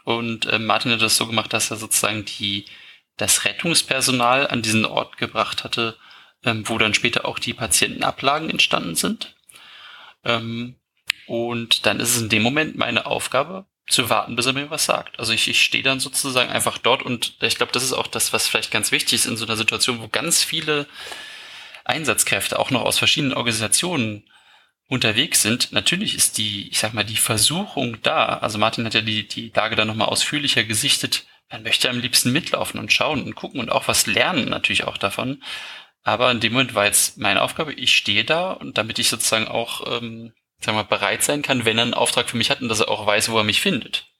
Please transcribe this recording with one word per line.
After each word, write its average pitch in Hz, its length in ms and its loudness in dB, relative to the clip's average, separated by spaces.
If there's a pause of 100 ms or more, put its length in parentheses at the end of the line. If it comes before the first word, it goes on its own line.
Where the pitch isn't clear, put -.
und, 117 480 -2
ähm, 110 140 0
Martin 113 260 2
hat 110 100 2
das 110 140 2
so 117 120 2
gemacht, 113 260 -2
dass 110 180 0
er 110 60 -6
sozusagen 107 480 0
die, 101 400 -4 (500)
das - 300 0
Rettungspersonal 131 1040 2
an 120 140 -2
diesen 110 220 2
Ort - 340 -2
gebracht 110 460 -2
hatte, 117 320 -4 (480)
ähm, 113 220 0
wo 113 120 -2
dann 107 160 4
später - 320 0
auch - 140 -4
die 117 140 -4
Patientenablagen 131 960 0
entstanden - 460 2
sind. - 400 -4 (920)
Ähm, 117 500 -4 (520)
und 117 580 0
dann 104 140 2
ist 117 160 2
es 117 60 0
in 107 80 -2
dem 107 120 4
Moment 143 360 0
meine 120 280 0
Aufgabe, - 600 -2 (240)
zu 117 200 2
warten, 113 280 0
bis 120 80 0
er 131 80 2
mir 143 160 -4
was 156 160 -2
sagt. - 340 -2
Also 113 140 0
ich, - 160 0
ich 117 120 4
stehe 113 220 2
dann 135 160 2
sozusagen 127 500 0
einfach 113 280 0
dort 123 260 2
und - 380 -4
ich 113 160 0
glaub, - 160 0
das 123 100 0
ist 127 100 -2
auch - 140 -2
das, - 240 -2
was - 160 0
vielleicht - 240 -2
ganz 110 220 0
wichtig 143 220 2
ist 110 100 2
in 117 100 -2
so 110 100 -4
einer 110 120 -2
Situation, 113 440 0
wo 113 80 -12
ganz 151 320 0
viele 151 460 -2 (960)
Einsatzkräfte 110 760 0
auch 110 120 0
noch 117 120 0
aus - 140 2
verschiedenen 139 360 2
Organisationen 113 880 -2 (680)
unterwegs 123 520 0
sind. 113 320 0
Natürlich 180 420 0
ist - 220 0
die, 101 320 -4
ich - 100 -2
sag 110 140 -2
mal, 107 120 -2
die 107 120 -6
Versuchung 127 840 0
da. 139 220 2
Also 110 320 -2
Martin 113 280 2
hat 110 80 -4
ja 113 80 4
die, 107 260 -2
die 117 260 -10
Lage 110 220 2
dann 110 120 2
noch 110 80 -4
mal 110 100 2
ausführlicher 135 580 0
gesichtet. 117 640 0 (240)
Man 113 140 -12
möchte 113 260 2
am 123 100 -2
liebsten 120 320 2
mitlaufen - 480 0
und 110 120 -2
schauen 131 320 2
und - 120 -8
gucken - 240 -8
und 113 120 -4
auch - 160 2
was - 180 2
lernen 123 440 2
natürlich - 360 0
auch - 120 -6
davon. 120 440 -2 (600)
Aber 113 280 4
in 120 80 2
dem 110 140 2
Moment 123 200 2
war 101 120 4
jetzt - 320 2
meine 98 240 2
Aufgabe, 143 320 -2
ich 120 220 2
stehe 110 280 2
da 170 280 0
und - 260 -6
damit 110 220 -2
ich 127 100 2
sozusagen 110 380 0
auch, 117 540 -4
ähm, 117 300 -12 (280)
sag 110 140 -2
mal, 107 100 2
bereit 101 380 0
sein 147 220 0
kann, 123 220 0
wenn 110 120 4
er 117 60 2
einen 120 100 0
Auftrag - 360 2
für 120 80 -4
mich 113 120 0
hat - 120 0
und 123 80 -4
dass 110 100 0
er - 100 2
auch 107 160 -2
weiß, 104 240 2
wo 113 80 2
er 107 60 4
mich 104 180 2
findet. - 460 -2 (120)